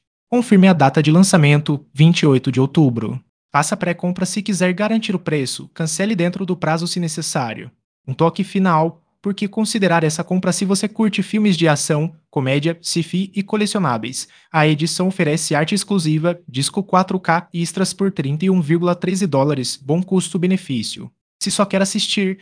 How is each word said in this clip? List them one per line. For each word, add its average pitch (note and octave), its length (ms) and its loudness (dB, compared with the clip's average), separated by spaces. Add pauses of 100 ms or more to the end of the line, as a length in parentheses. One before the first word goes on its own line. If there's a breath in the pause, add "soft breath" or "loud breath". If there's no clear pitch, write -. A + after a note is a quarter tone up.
(280)
Confirme G#3+ 380 4
a F#3+ 60 8
data D3 280 4
de D#3 120 4
lançamento, D3+ 800 4
vinte D#3+ 280 4
e E3 60 2
oito C3+ 240 4
de B2 100 0
outubro. B2+ 600 0 (320)
Faça D3+ 240 0
pré-compra F3+ 500 -4
se G3+ 160 -6
quiser F#3 300 0
garantir G#3+ 420 -2
o F#3 60 -4
preço, C#3 520 -4
cancele F#3+ 420 -4
dentro F3+ 300 -2
do F3 120 -2
prazo E3 300 -2
se F3 120 -6
necessário. D#3 720 -6 (380)
Um C3+ 40 -8
toque E3 320 0
final, E3 580 0 (200)
por G3+ 100 -4
que G3 160 -4
considerar G3 560 0
essa D#3 180 -2
compra F#3 300 0
se F#3 120 -2
você G3 240 0
curte G#3 340 0
filmes G#3 340 2
de E3 100 2
ação, D3+ 460 0 (180)
comédia, C#3+ 520 0
sci-fi F3+ 520 -4
e G3+ 80 -2
colecionáveis? E3+ 840 -4 (240 soft breath)
A D#3 140 2
edição D#3+ 420 0
oferece D#3 460 -2
arte D#3+ 200 0
exclusiva, E3+ 640 0 (100)
disco C#3 340 -4
quatro F#3 380 0
K F3 320 0
e E3+ 100 -4
extras F3+ 300 -4
por G3 180 -2
trinta D#3 340 -4
e F#3+ 60 2
um F#3 100 2
vírgula E3+ 340 0
treze F#3 320 -2
dólares, C#3 540 0
bom D3+ 220 0
custo-benefício. F3+ 1080 -2 (320)
Se G3 80 -4
só G#3 140 0
quer F#3+ 180 0
assistir, F#3+ 600 -2